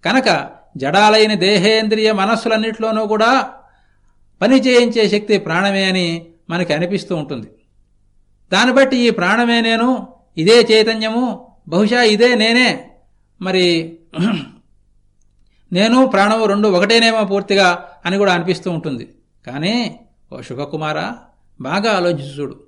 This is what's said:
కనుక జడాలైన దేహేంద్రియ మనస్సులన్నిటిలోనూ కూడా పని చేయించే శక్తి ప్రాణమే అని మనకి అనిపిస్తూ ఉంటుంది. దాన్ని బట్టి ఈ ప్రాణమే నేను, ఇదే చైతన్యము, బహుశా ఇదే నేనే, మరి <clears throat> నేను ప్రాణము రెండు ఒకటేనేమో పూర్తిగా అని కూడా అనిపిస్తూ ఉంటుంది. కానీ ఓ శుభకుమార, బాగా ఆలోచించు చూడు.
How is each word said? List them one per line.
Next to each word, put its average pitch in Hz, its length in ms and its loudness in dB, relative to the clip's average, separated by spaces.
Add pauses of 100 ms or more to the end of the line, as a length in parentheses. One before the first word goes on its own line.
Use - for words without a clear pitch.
కనుక 180 440 0 (280)
జడాలైన 214 580 4
దేహేంద్రియ 214 760 2
మనస్సులన్నిటిలోనూ 220 920 -2
కూడా 226 440 0 (920)
పని 247 140 4
చేయించే 240 520 2
శక్తి 208 300 0
ప్రాణమే 196 460 -2
అని 185 420 -2 (240)
మనకి 170 220 -4
అనిపిస్తూ 175 440 -4
ఉంటుంది. 135 300 -8 (1040)
దాన్ని 233 220 0
బట్టి 269 220 2
ఈ 240 140 2
ప్రాణమే 226 500 0
నేను, 226 480 -2 (300)
ఇదే 226 340 4
చైతన్యము, 220 800 0 (160)
బహుశా 214 340 2
ఇదే 233 320 4
నేనే, 226 560 0 (520)
మరి 175 560 -2 (200)
<clears throat> 190 100 0 (1400)
నేను 226 340 2
ప్రాణము 214 380 0
రెండు 208 240 0
ఒకటేనేమో 220 560 2
పూర్తిగా 196 640 0 (180)
అని 185 100 -2
కూడా 196 160 2
అనిపిస్తూ 175 380 -4
ఉంటుంది. 156 440 -10 (320)
కానీ 185 540 -6 (320)
ఓ 131 80 -16
శుభకుమార, 151 720 -8 (480)
బాగా 196 360 -2
ఆలోచించు 143 460 -4
చూడు. - 240 -12